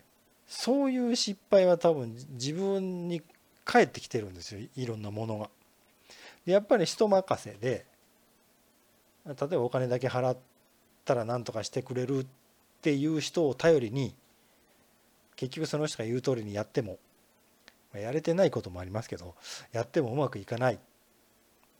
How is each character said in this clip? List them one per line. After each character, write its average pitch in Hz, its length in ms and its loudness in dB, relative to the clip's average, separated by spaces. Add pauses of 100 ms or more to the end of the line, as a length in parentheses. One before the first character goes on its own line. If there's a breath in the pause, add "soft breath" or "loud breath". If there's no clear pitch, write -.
(460)
そ 277 380 0
う 269 60 2
い 254 80 0
う 247 180 2
失 202 220 -2 (120)
敗 190 160 8
は 175 100 8
多 170 160 4
分 120 220 -2 (160)
自 131 220 -6
分 185 560 -2
に 170 140 -4 (420)
返 240 200 6
っ - 40 4
て - 120 -12
き - 80 -16
て 123 100 -4
る 104 120 -6
ん 90 40 -16
で 90 60 -16
す - 140 -12
よ、 104 200 -10
い 127 120 -4
ろ 113 100 -6
ん 107 60 -10
な 104 80 -8
も 110 160 -6
の 110 120 -6
が。 104 120 -8 (960 loud breath)
で、 175 60 2
や 202 80 8
っ 208 40 -6
ぱ 247 140 4
り 170 80 4
人 214 220 2
任 190 340 4
せ 107 120 -12
で、 104 300 -4 (1400)
例 151 60 -10
え - 20 -8
ば 151 260 0
お 120 100 0
金 131 180 0
だ 123 100 2
け 123 100 -2
払 127 220 0
っ 123 80 -2 (640)
た 143 100 2
ら 117 100 0
何 120 200 -4
と 120 80 -8
か 110 120 -4
し - 40 -8
て - 140 -4
く 127 120 -12
れ 127 120 -2
る 135 140 0
っ 131 60 -6 (540)
て 151 140 2
い 139 120 0
う 156 140 0
人 156 280 0
を 123 60 0
頼 160 240 6
り 117 120 -2
に、 127 240 -2 (1200)
結 131 200 -6
局 156 100 -2
そ 151 120 -4
の 151 80 0
人 - 120 -8
が 113 80 -4
言 120 100 -2
う 127 40 0
通 131 160 2
り 110 80 -6
に 104 100 -8
や 104 80 0
っ - 40 -4
て - 140 -2
も、 95 180 -8 (920)
ま 104 80 -12
あ、 - 20 -6
や 113 100 -6
れ 156 100 -2
て 165 100 0
な 185 120 4
い 151 60 4
こ 110 120 -4
と - 80 -12
も 90 100 -10
あ 90 40 -8
り 92 60 -10
ま 107 120 -4
す - 60 -16
け 95 100 -10
ど、 87 160 -16 (380 loud breath)
や 117 100 -2
っ 120 40 -2
て - 140 0
も 120 120 -2
う 127 40 -2
ま 143 140 0
く - 80 -10
い 98 80 -12
か 117 100 -6
な 127 140 2
い。 101 80 -6 (1000)